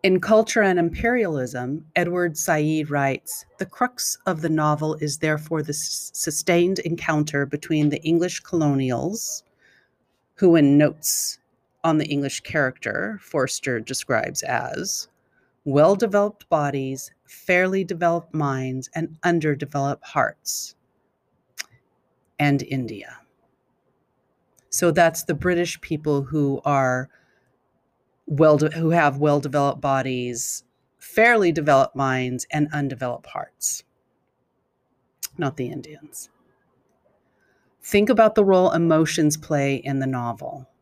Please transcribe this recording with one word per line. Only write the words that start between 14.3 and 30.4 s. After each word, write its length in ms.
as 680
well-developed 840
bodies, 640
fairly 580
developed 520
minds, 600
and 280
underdeveloped 840
hearts, 720
and 240
India. 580
So 220
that's 340
the 100
British 460
people 420
who 420
are 440
well 300
de-, 200
who 140
have 280
well-developed 600
bodies, 840